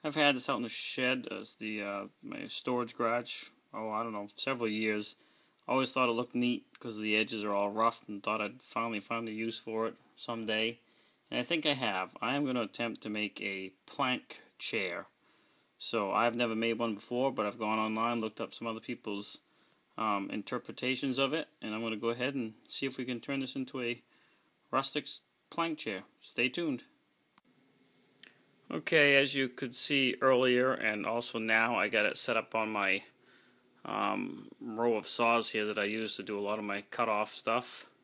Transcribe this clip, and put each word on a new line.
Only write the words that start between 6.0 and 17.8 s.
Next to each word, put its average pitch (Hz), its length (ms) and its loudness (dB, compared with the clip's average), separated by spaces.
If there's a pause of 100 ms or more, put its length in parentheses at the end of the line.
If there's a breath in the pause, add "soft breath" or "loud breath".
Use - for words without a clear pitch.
it 117 40 4
looked 120 220 -2
neat 123 300 2 (140)
'cause 113 180 -8
the 107 200 2
edges 110 280 0
are 104 80 0
all 101 160 4
rough 113 400 2
and 101 140 -6
thought 110 180 0
I'd 107 220 -4
finally 117 380 -4
find 117 280 -4
a 110 40 -6
use 110 260 -4
for 110 300 -2
it 113 80 -8 (200)
someday. 113 640 -2 (520 soft breath)
And 120 80 -2
I 123 40 0
think 160 240 0
I 147 80 4
have. 98 480 -2
I 120 120 0
am 143 120 2
gonna 127 160 2
attempt 110 400 -4
to 107 80 -6
make 104 320 -4
a 95 320 -6 (100)
plank - 560 -2 (180)
chair. 92 480 -4 (680 soft breath)
So 101 360 0
I've 113 220 4
never 117 200 2
made 113 240 0
one 117 160 0
before, 123 360 0
but 117 140 0
I've 104 140 -4
gone 110 200 0
online, 110 440 0